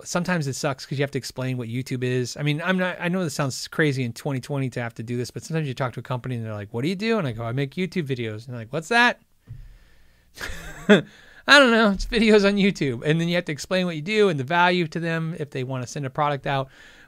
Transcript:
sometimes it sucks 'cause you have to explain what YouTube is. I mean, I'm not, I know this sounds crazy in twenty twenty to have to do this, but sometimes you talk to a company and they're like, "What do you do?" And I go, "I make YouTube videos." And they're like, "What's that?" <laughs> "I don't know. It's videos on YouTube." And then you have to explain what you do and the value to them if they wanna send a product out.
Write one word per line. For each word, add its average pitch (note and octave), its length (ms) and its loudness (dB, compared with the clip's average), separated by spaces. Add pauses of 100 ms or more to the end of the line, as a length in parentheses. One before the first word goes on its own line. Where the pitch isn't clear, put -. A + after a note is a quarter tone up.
sometimes E3+ 460 -2
it B2+ 60 -2
sucks - 300 -4
'cause C3+ 140 -6
you C#3+ 60 2
have C3+ 80 -4
to C3+ 60 -2
explain B2+ 400 -6
what A#2 100 -6
YouTube B2+ 340 -4
is. B2+ 340 -2
I D3 60 -8
mean, D3 220 0
I'm F#3 140 2
not, F3+ 200 -2
I F3 100 -4
know F#3 140 0
this D#3 120 -2
sounds - 340 -4
crazy C#3 340 2
in A#2 120 -4
twenty C3+ 260 -6
twenty C3+ 300 -4
to B2+ 120 -6
have A#2 120 -8
to A#2 100 -10
do A#2+ 120 -4
this, A#2+ 140 -4
but - 140 -12
sometimes D#3+ 240 -4
you B2+ 60 -6
talk B2+ 180 -4
to - 80 -12
a - 20 -8
company B2+ 340 -6
and A2+ 80 -6
they're A2 100 -6
like, G#2 200 -10
"What A#2 80 -2
do D3 60 0
you G3 80 -2
do?" A3 220 0
And D#3 100 -2
I A#2 40 -4
go, A2+ 120 -6
"I A#2 80 -4
make C3+ 240 -2
YouTube F3+ 320 -2
videos." A#2 380 -6
And B2+ 80 -10
they're A#2 80 -10
like, A2 100 -16
"What's D#3+ 160 -6
that?" A#3 320 4 (1120)
<laughs> - 540 -8
"I - 720 4
don't C4 120 8
know. A3+ 220 6
It's F#3+ 140 -4
videos G#3+ 400 6
on G3+ 100 2
YouTube." D#3+ 480 2
And D#3 160 2
then E3+ 80 0
you F3 80 0
have F3 100 -2
to D#3+ 60 -4
explain F3+ 340 -2
what E3+ 100 -4
you D3+ 60 -6
do G#3 260 4
and D#3 120 0
the B2+ 40 -2
value F3 440 4
to E3 120 -6
them E3 380 -4
if C#3+ 120 -8
they C3 140 -6
wanna B2+ 220 -6
send C#3+ 200 -6
a B2+ 40 -6
product D3 360 -2
out. C#3 220 -2 (400)